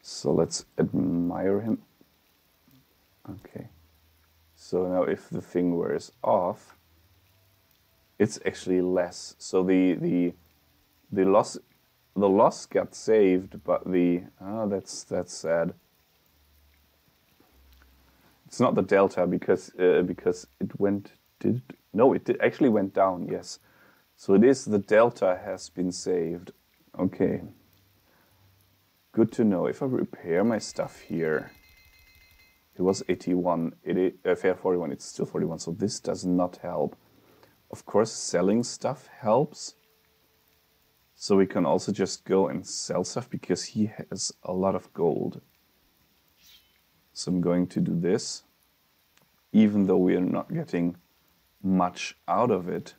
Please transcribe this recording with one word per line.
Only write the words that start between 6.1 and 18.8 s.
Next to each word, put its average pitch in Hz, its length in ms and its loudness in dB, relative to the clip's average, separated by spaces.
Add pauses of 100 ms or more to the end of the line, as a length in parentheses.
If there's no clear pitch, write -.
off, 98 520 -2 (1400)
it's 107 260 0
actually 92 360 -2
less. 90 560 -4
So - 260 -2
the, 92 300 4
the, 87 400 -2 (760)
the 95 140 2
loss, 101 320 2 (580)
the 101 120 2
loss 107 380 4
got - 300 -4
saved, 95 680 2
but 87 220 -2
the, 90 380 2 (180)
ah, 107 240 -6
that's, 98 380 -8
that's 90 300 -6
sad. 82 420 -2 (2750)
It's - 120 -18
not 123 140 4
the - 80 2